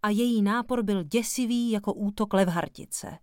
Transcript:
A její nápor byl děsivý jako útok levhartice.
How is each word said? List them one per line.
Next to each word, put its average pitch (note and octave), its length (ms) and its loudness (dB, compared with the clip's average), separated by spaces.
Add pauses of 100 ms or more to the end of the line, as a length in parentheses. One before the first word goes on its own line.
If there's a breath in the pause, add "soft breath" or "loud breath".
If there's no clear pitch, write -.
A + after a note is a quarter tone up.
A G#3 60 0
její A3 340 4
nápor A#3+ 400 0
byl G3 220 0
děsivý A#3+ 680 0
jako G#3 220 -2
útok G#3 400 -2
levhartice. F3+ 880 -2